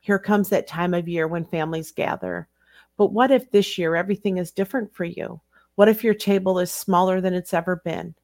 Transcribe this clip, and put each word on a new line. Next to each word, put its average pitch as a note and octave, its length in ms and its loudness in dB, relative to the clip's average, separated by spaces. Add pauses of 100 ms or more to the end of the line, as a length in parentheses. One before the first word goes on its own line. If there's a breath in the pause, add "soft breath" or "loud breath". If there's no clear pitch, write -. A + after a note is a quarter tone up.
Here G3+ 180 0
comes G3+ 320 2
that - 160 2
time F3+ 280 -2
of F3 140 -2
year E3 200 -2
when E3 160 -4
families D#3+ 480 -4
gather. - 560 -4 (480 soft breath)
But G3+ 160 2
what B3 180 2
if C4 200 2
this G3+ 280 2
year E3 180 0
everything F#3+ 420 -2
is F3 140 -6
different G3 420 -4
for F3+ 100 -6
you? - 360 -10 (360 soft breath)
What G#3 120 8
if A3 140 2
your A3 120 2
table F#3+ 460 0
is F3+ 120 -2
smaller F#3 480 2
than F3+ 140 0
it's F3+ 200 -4
ever F3 300 0
been? E3+ 400 -8